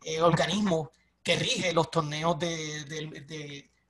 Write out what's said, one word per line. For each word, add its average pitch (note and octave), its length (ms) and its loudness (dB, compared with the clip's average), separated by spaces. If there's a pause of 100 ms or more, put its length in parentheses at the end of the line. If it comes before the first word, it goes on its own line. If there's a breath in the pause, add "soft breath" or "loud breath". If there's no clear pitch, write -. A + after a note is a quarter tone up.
eh, D#3+ 180 -4
organismo E3+ 680 4 (320)
que F3 140 2
rige E3+ 360 0
los E3 180 2
torneos D#3 480 0
de, D#3 460 -6
de, D#3 380 -10
de, C#3+ 480 -14 (200)